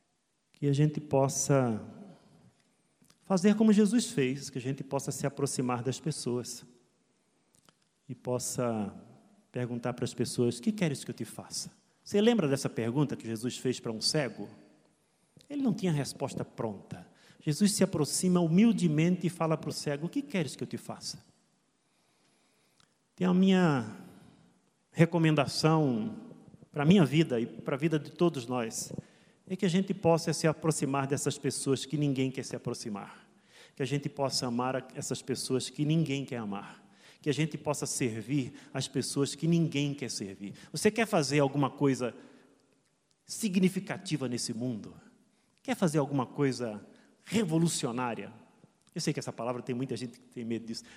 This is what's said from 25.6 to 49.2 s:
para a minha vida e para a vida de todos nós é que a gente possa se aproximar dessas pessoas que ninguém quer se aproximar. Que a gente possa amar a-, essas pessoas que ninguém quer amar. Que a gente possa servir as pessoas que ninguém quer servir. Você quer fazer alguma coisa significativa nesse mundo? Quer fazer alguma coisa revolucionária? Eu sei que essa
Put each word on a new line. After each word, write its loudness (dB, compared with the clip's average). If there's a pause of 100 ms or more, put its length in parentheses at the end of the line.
para -4
a 2
minha 10
vida 2
e 0
para -6
a -6
vida 0
de -8
todos 0
nós -6 (540)
é -6
que -2
a 4
gente 0
possa 2
se 0
aproximar 0
dessas -2
pessoas -2
que -6
ninguém 0
quer -8
se -8
aproximar. -10 (500)
Que -4
a 0
gente -2
possa -2
amar 0
a-, -6
essas -6
pessoas -4
que -2
ninguém 0
quer -8
amar. -8 (400)
Que -2
a 2
gente -2
possa -4
servir -2 (200)
as -4
pessoas -2
que -2
ninguém 2
quer -8
servir. -10 (180)
Você 2
quer 0
fazer 2
alguma 2
coisa 0 (1120)
significativa -2
nesse -4
mundo? -6 (680)
Quer -4
fazer 2
alguma 0
coisa -2 (380)
revolucionária? 0 (600)
Eu -6
sei -2
que -4
essa -8